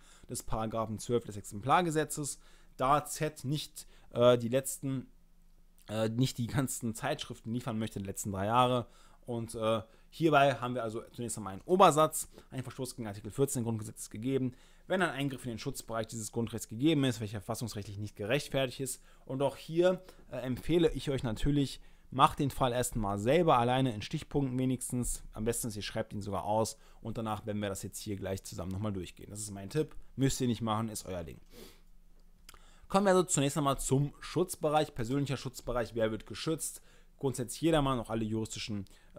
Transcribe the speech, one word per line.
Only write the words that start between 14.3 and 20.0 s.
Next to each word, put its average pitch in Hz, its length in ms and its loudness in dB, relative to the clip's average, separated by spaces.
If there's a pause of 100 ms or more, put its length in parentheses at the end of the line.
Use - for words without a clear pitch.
wenn 185 160 2
ein 156 80 0
Eingriff 135 320 -4
in 120 60 -4
den 110 100 -6
Schutzbereich 113 480 -4
dieses 110 240 -8
Grundrechts 113 360 -4
gegeben 143 360 2
ist, 120 160 0
welcher 104 220 -6
verfassungsrechtlich 104 580 -6
nicht 104 160 -8
gerechtfertigt 131 640 0
ist. - 240 -8 (220)
Und 135 180 -2
auch 135 120 0
hier, 175 480 2 (280)